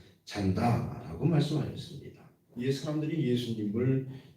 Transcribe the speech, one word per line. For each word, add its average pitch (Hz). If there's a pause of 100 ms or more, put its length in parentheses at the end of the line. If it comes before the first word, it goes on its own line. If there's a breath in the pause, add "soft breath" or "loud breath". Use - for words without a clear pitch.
(240 loud breath)
잔다."라고 -
말씀하셨습니다. - (520)
이에 131
사람들이 151
예수님을 117 (280 loud breath)